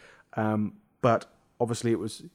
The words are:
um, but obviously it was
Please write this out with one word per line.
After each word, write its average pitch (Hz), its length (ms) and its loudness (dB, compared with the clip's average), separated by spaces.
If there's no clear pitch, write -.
um, 107 400 0
but 113 260 2
obviously 117 320 0
it 110 80 2
was 107 240 -8